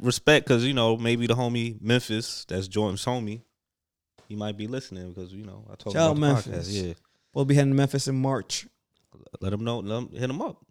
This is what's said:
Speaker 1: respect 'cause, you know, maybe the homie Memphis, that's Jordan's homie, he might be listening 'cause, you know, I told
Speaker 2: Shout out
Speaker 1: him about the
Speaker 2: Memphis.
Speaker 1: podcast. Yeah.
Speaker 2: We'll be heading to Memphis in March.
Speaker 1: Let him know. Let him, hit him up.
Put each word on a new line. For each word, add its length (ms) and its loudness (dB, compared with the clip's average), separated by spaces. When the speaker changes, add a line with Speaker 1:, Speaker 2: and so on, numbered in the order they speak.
Speaker 1:
respect 460 6
'cause, 160 6
you 100 2
know, 220 4
maybe 320 2
the 80 2
homie 440 -2
Memphis, 680 0
that's 200 -4
Jordan's 380 0
homie, 380 -4
he 80 -12
might 240 -6
be 80 -6
listening 480 -10
'cause, 180 -14
you 120 -16
know, 260 -18
I 60 -18
told 180 -8
Speaker 2:
Shout 160 4
out 60 0
Speaker 1:
him 80 2
about 180 4
the 80 -12
Speaker 2:
Memphis. 180 -6
Speaker 1:
podcast. 200 -4
Yeah. 60 -8
Speaker 2:
We'll 120 0
be 100 4
heading 160 6
to 60 4
Memphis 320 0
in 120 -2
March. 460 -4
Speaker 1:
Let 120 -4
him 100 -4
know. 160 -4
Let 200 -4
him, 100 -8
hit 200 -6
him 140 -6
up. 140 -8